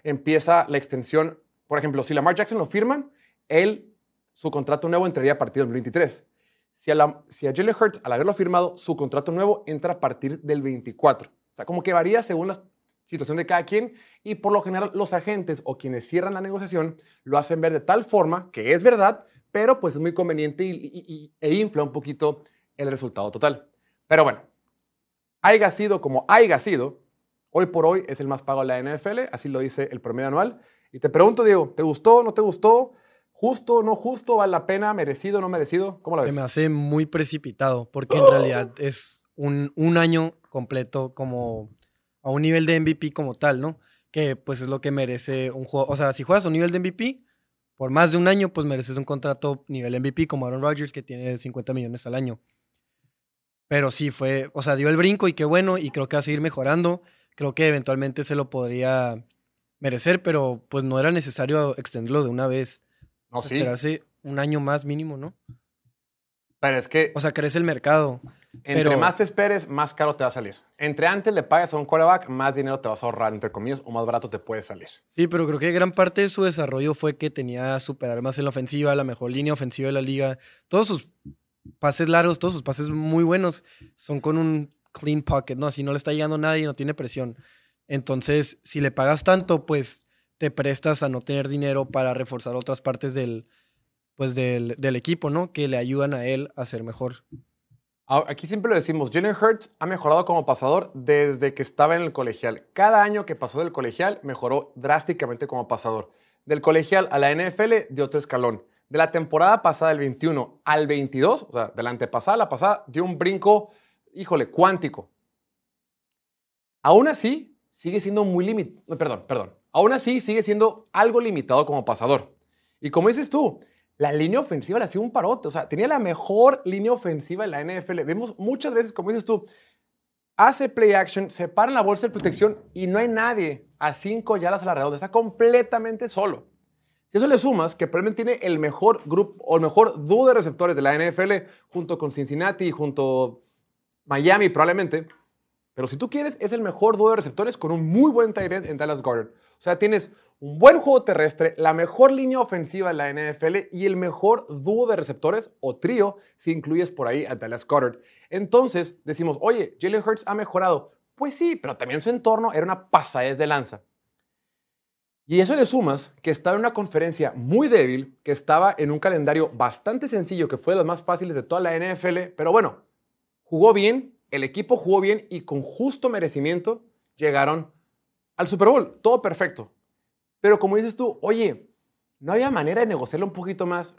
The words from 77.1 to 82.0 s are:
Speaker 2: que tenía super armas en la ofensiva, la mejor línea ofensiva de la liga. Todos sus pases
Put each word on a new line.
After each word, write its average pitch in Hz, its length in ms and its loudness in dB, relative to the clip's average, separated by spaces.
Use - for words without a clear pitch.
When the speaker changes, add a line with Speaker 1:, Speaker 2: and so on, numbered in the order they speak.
Speaker 2:
que 156 140 -6
tenía 131 500 -6
super 131 300 -6
armas 127 280 -4
en 143 60 -2
la 139 60 -2
ofensiva, 143 460 -2
la 139 100 -2
mejor 123 260 -8
línea 143 220 -2
ofensiva 135 340 -6
de 139 60 -2
la 139 80 0
liga. 135 360 -4
Todos 202 200 2
sus 170 200 -6
pases 151 300 0